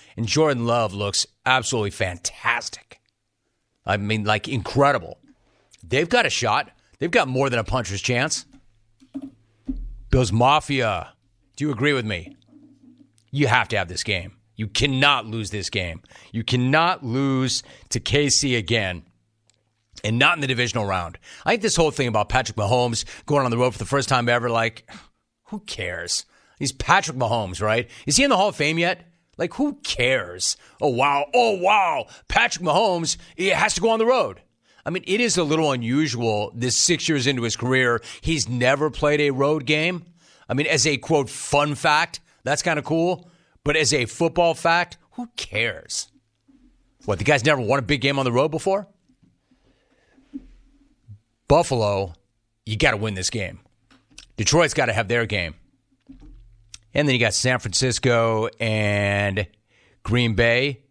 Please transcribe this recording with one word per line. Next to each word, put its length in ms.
and 100
Jordan 400
Love 260
looks 340
absolutely 440
fantastic. 1120
I 100
mean, 280
like, 240
incredible. 680
They've 260
got 180
a 40
shot. 400
They've 120
got 180
more 200
than 100
a 60
puncher's 380
chance. 420
Bills 220
Mafia, 800
do 80
you 60
agree 220
with 140
me? 300
You 160
have 220
to 100
have 100
this 140
game. 300
You 100
cannot 600
lose 240
this 180
game. 340
You 100
cannot 600
lose 580
to 100
K 300
C 260
again, 460
and 160
not 180
in 40
the 60
divisional 400
round. 320
I 60
think 120
this 140
whole 140
thing 180
about 220
Patrick 260
Mahomes 480
going 180
on 60
the 80
road 140
for 60
the 60
first 240
time 200
ever, 200
like, 420
who 160
cares? 640
He's 140
Patrick 440
Mahomes, 460
right? 260
Is 120
he 80
in 60
the 60
Hall 120
of 80
Fame 220
yet? 320
Like, 160
who 200
cares? 720
Oh, 80
wow. 440
Oh, 260
wow. 480
Patrick 380
Mahomes, 520
he 100
has 280
to 60
go 100
on 80
the 60
road. 360
I 60
mean, 160
it 140
is 180
a 60
little 260
unusual 840
this 220
six 320
years 180
into 160
his 140
career, 460
he's 280
never 420
played 300
a 100
road 340
game. 420
I 60
mean, 120
as 200
a, 100
quote, 340
fun 440
fact, 460
that's 200
kinda 200
cool. 480
But 120
as 160
a 140
football 480
fact, 420
who 240
cares? 720
What, 140
the 60
guy's 200
never 160
won 180
a 40
big 180
game 180
on 60
the 80
road 160
before? 400
Buffalo, 640
you 100
gotta 200
win 180
this 160
game. 300
Detroit's 360
gotta 220
have 140
their 180
game. 280
And 120
then 80
you 60
got 140
San 240
Francisco 880
and 880
Green 320
Bay, 560